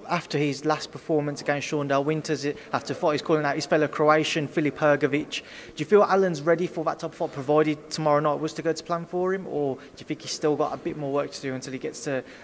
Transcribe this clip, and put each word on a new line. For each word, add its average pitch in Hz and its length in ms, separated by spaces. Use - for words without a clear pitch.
after 160 300
his 143 260
last 151 260
performance 147 500
against 143 260
Shawn 143 200
Dale 139 160
Winters, 151 420
it, 143 120
after 135 220
fight, 165 160
he's 151 100
calling 151 240
out 139 80
his 147 140
fellow 151 200
Croatian, 151 600
Filip 147 280
Hrgovic. 143 680
Do - 320
you 151 100
feel 202 160
Alan's 185 400
ready 165 240
for 165 200
that 160 120
type 160 140
of - 40
fight, 165 160
provided 147 600
tomorrow 151 280
night 147 200
was 151 140
to 156 100
go 160 100
to 160 100
plan 170 220
for 185 300
him, 190 100
or 139 300
do - 240
you - 60
think - 180
he's - 80
still 151 240
got 143 180
a 135 40
bit 147 200
more 143 140
work 139 180
to - 100
do 135 140
until 131 180
he 131 60
gets 147 280
to 131 180